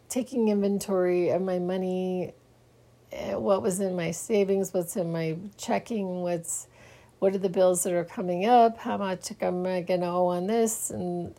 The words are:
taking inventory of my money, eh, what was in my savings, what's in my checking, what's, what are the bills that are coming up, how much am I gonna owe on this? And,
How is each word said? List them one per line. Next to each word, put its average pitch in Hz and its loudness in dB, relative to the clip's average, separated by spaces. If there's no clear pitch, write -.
taking 240 0
inventory 190 2
of 175 2
my 185 -2
money, 185 -2
eh, - -6
what 202 2
was 185 0
in 185 -2
my 165 -2
savings, 196 0
what's 180 -2
in 170 -2
my 165 -2
checking, 196 -4
what's, 175 -4
what 190 4
are 196 -2
the 190 0
bills 185 4
that 185 0
are 175 0
coming 180 -2
up, 233 6
how 220 -4
much 190 -6
am 180 0
I 185 -2
gonna 175 0
owe 180 4
on 180 0
this? 226 0
And, 175 -6